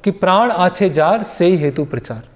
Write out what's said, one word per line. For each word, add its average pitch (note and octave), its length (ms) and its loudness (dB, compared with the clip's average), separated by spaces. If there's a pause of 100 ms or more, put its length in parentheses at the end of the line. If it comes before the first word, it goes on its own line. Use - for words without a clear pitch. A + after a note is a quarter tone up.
कि G3+ 80 0
"प्राण G3 400 2
आछे F3+ 380 0
जार D#3+ 340 2
से F3+ 220 -2
ही F3+ 120 4
हेतु D3 280 -2
प्रचार।" A2+ 380 -10 (120)